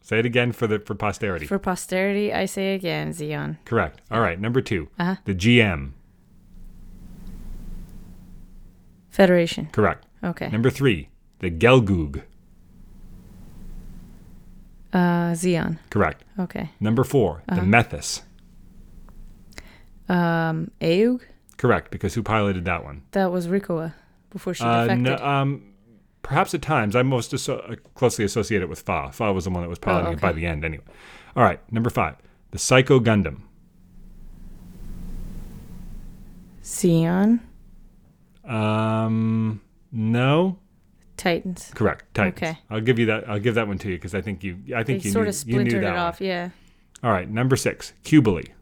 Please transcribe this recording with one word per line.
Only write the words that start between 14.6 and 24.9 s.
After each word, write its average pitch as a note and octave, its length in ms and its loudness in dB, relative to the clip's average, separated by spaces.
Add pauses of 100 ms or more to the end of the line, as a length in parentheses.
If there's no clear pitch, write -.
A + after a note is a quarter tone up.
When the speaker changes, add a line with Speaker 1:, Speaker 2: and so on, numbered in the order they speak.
Speaker 2:
Uh, F3 400 2
Zeon. E3+ 440 0 (120)
Speaker 1:
Correct. - 340 0 (160)
Speaker 2:
Okay. E3+ 300 -6 (100)
Speaker 1:
Number A2 240 2
four, F#2 440 2
the - 80 -2
Speaker 2:
Uh-huh. F2 80 2
Speaker 1:
Methus. - 580 2 (1900)
Speaker 2:
Um, E3 600 0 (100)
Ayug? G#3+ 400 2 (360)
Speaker 1:
Correct, G#2 340 2
because F#2+ 240 -4
who A2+ 80 -2
piloted G2+ 420 0
that F2 180 -2
one? C#2+ 280 -14
Speaker 2:
That F#3+ 200 0
was F3 160 -4
Rikoa E3+ 460 -4 (360)
before F#3 240 -8
she - 100 -6
Speaker 1:
Uh, A#2 200 2
Speaker 2:
defected. A#2 200 2